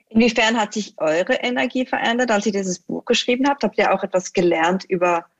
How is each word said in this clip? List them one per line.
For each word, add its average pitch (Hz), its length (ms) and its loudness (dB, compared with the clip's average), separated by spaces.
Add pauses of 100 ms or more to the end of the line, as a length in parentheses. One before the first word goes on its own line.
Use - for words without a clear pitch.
Inwiefern 226 480 2
hat 208 160 -2
sich 208 240 -6
eure 160 380 0
Energie 254 500 -2
verändert, 240 460 -2
als 208 140 0
ihr 220 60 0
dieses 190 280 -4
Buch - 260 -10
geschrieben 247 420 0
habt? 277 160 0
Habt 202 140 -2
ihr 190 160 2
auch 190 100 -2
etwas 185 300 -4
gelernt 175 560 2
über, 175 360 0 (140)